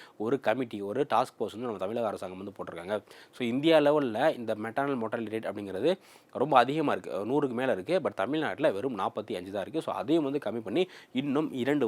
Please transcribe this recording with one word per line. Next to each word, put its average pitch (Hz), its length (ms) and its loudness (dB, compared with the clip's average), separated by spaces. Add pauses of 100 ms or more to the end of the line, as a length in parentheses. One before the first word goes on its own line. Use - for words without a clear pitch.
(160)
ஒரு 120 240 0
கமிட்டி, 113 400 0
ஒரு 104 200 -2
டாஸ்க் 131 360 0
ஃபோர்ஸ் 107 160 -4
வந்து 117 140 -8
நம்ம 107 120 -6
தமிழக 110 280 -2
அரசாங்கம் 92 320 -6
வந்து 98 140 -10
போட்டிருக்காங்க. 90 500 -6 (300)
So, 127 140 -4
இந்தியா 147 320 6
லெவல்ல 143 600 4
இந்த 110 160 -2
மெட்டர்னல் 120 480 -2
மோர்டாலிட்டி 110 320 -4
ரேட் 110 160 -4
அப்படிங்கிறது 104 480 0 (340)
ரொம்ப 131 260 4
அதிகமா 135 340 4
இருக்கு. 92 280 -2 (100)
நூறுக்கு 135 300 2
மேல 127 180 2
இருக்கு. 165 180 0 (100)
But 101 160 -4
தமிழ்நாட்டுல 139 560 0
வெறும் 123 240 -4
நாற்பத்தி 107 380 -4
அஞ்சு 95 160 -10
தான் 92 100 -2
இருக்கு. 151 220 -4
So - 120 -2
அதையும் 143 300 2
வந்து 143 160 -4
கம்மி 110 220 -4
பண்ணி 156 160 2 (380)
இன்னும் 143 280 0 (140)
இரண்டு 139 240 2